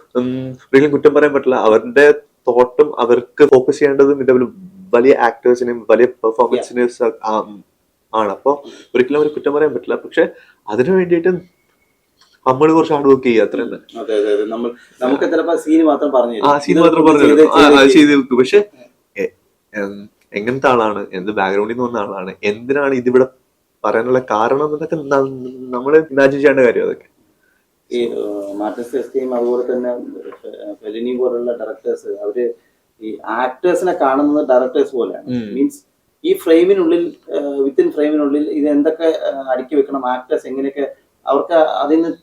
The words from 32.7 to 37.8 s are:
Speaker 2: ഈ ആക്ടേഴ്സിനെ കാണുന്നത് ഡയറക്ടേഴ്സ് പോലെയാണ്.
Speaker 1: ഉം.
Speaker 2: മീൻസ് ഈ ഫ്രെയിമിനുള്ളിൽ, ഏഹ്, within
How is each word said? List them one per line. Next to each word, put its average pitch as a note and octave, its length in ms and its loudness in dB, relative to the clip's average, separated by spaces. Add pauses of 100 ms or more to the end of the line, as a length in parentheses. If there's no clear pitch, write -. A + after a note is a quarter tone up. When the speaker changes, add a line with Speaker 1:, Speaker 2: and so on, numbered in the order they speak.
Speaker 2:
ഈ A2 240 -12
ആക്ടേഴ്സിനെ E3 680 -4
കാണുന്നത് D3 560 -2
ഡയറക്ടേഴ്സ് C3 440 0
പോലെയാണ്. A2 340 -6
Speaker 1:
ഉം. A#2 280 -8
Speaker 2:
മീൻസ് C#3+ 280 -4 (420)
ഈ F3 80 0
ഫ്രെയിമിനുള്ളിൽ, F3 840 2 (160)
ഏഹ്, C#3+ 320 -4
within D#3+ 300 0